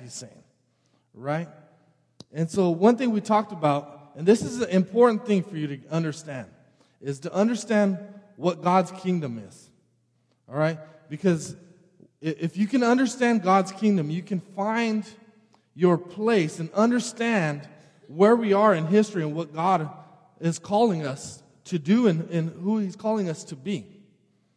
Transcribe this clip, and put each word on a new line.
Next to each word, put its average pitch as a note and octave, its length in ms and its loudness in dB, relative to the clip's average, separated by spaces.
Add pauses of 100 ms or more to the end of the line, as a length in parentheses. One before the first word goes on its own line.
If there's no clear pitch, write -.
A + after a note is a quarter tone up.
he's B2 120 -20
saying, - 300 -18 (680)
right? D3+ 360 -6 (840)
And D#3+ 160 -2
so F#3 200 0
one G3 260 4
thing B3 160 -2
we G#3 100 0
talked G#3+ 300 0
about, D3 640 -4
and D#3 100 -6
this A3 160 6
is B3 200 -6
an F#3 80 -4
important G3+ 580 2
thing G3 160 2
for - 140 -10
you D3+ 100 -4
to C#3 120 -8 (120)
understand, D3 560 -6 (540)
is C#3 200 -8
to E3+ 120 -10
understand G#3 640 0 (380)
what D#3+ 260 -2
God's F3+ 280 2
kingdom D3+ 540 -4
is, - 240 -20 (800)
all B2+ 60 -10
right? D#3 240 0 (300)
Because E3 460 -2 (680)
i-, D#3 40 -4 (120)
if E3 160 -6
you G3+ 100 0
can B3 160 0
understand A#3+ 640 2
God's F#3+ 300 2
kingdom, G3 360 0
you E3+ 120 -4
can F3+ 180 -6
find G#3+ 640 -4 (720)
your F3 240 4
place G3 600 -2
and D#3+ 120 -8
understand G#3+ 960 0 (400)
where G3+ 300 6
we A3 160 2
are G#3 200 6
in D#3+ 140 0
history G3+ 360 2
and D3+ 120 -4
what D#3 180 -8
God D#3+ 360 0 (500)
is E3 200 -2
calling G3+ 460 0
us - 380 -10 (220)
to F3+ 120 -4
do G#3 300 4
and, E3 220 0
and E3 220 -4 (100)
who G#3 160 -2
he's F#3+ 180 -6
calling G#3+ 320 -4
us D#3 180 -8
to D#3 120 -14
be, C#3 280 -8 (720)